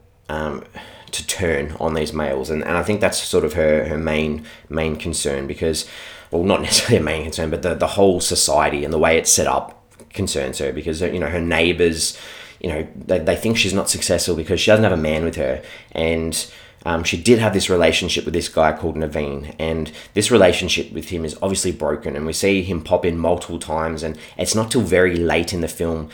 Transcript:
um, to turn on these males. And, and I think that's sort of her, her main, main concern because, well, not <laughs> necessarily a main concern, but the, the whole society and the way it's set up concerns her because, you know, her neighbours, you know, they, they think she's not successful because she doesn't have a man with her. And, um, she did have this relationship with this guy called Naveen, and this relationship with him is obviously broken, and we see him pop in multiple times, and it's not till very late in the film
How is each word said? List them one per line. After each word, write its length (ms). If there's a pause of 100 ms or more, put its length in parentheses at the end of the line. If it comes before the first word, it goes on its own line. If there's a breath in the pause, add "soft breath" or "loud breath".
(280)
um, 360 (480 loud breath)
to 140
turn 520
on 160
these 180
males. 380
And, 140
and 120
I 60
think 180
that's 220
sort 220
of 80
her, 340
her 120
main, 460 (240 loud breath)
main 280
concern 500
because, 400 (440 loud breath)
well, 120
not 200
<laughs> 0
necessarily 340
a 80
main 200
concern, 260
but 120
the, 120
the 120
whole 340
society 640
and 100
the 60
way 200
it's 120
set 160
up 280 (360)
concerns 480
her 140
because, 280
you 180
know, 100
her 120
neighbours, 800 (420 loud breath)
you 80
know, 280
they, 220
they 180
think 200
she's 180
not 160
successful 440
because 260
she 100
doesn't 120
have 100
a 40
man 280
with 120
her. 260 (300 loud breath)
And, 580 (360 loud breath)
um, 160
she 180
did 200
have 120
this 160
relationship 560
with 100
this 140
guy 240
called 220
Naveen, 640
and 320 (240 loud breath)
this 160
relationship 600
with 160
him 160
is 180
obviously 300
broken, 420
and 100
we 80
see 300
him 200
pop 220
in 140
multiple 400
times, 460
and 120 (220 loud breath)
it's 160
not 160
till 120
very 340
late 360
in 80
the 80
film 460